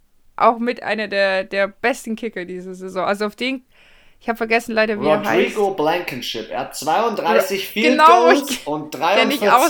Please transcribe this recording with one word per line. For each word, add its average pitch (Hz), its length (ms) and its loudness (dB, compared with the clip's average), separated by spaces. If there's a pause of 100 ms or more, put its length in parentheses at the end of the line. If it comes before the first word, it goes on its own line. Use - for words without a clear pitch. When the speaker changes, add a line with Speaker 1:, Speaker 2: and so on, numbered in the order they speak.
(360)
Speaker 1:
auch 226 240 2
mit 240 240 -6
einer 208 240 -4
der, 196 360 0
der 196 240 -2
besten 226 480 -4
Kicker 214 300 -10
dieser 185 300 -14
Saison. 185 300 -6
Also 208 200 -2
auf 208 100 -8
den, 262 300 -6 (560)
ich - 80 -8
hab 226 80 -4
vergessen 226 380 -2
leider, 220 260 0
wie 208 60 0
er 151 120 4
heißt. - 380 0
Speaker 2:
Rodrigo 196 140 0
Blankenship. 147 800 -4
Er 110 80 -6
hat 135 160 -10
zweiunddreißig 190 840 0
Speaker 1:
Ro-, - 100 -10
Speaker 2:
Field 220 200 2
Speaker 1:
genau, 311 340 8
Speaker 2:
Goals 302 260 4
Speaker 1:
ich, - 160 -8
Speaker 2:
und 151 260 -6
Speaker 1:
der 180 320 2
nicht 254 160 -2
Speaker 2:
dreiundvierzig 202 100 4 (180)